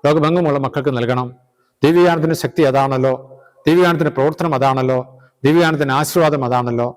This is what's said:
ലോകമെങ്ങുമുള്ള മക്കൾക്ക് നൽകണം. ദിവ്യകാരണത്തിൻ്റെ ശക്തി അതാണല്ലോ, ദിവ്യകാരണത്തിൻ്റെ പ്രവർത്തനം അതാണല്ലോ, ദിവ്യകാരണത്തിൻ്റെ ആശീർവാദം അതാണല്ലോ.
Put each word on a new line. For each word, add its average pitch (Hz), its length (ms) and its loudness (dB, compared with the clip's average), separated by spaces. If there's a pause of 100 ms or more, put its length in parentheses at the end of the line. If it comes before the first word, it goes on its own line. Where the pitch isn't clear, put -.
ലോകമെങ്ങുമുള്ള 156 600 2
മക്കൾക്ക് 135 340 -4
നൽകണം. 123 300 -2 (540)
ദിവ്യകാരണത്തിൻ്റെ 165 600 2
ശക്തി 143 280 -2
അതാണല്ലോ, 135 440 0 (520)
ദിവ്യകാരണത്തിൻ്റെ 165 500 2
പ്രവർത്തനം 156 420 -2
അതാണല്ലോ, 131 420 0 (460)
ദിവ്യകാരണത്തിൻ്റെ 151 540 0
ആശീർവാദം 151 480 0
അതാണല്ലോ. 120 480 -2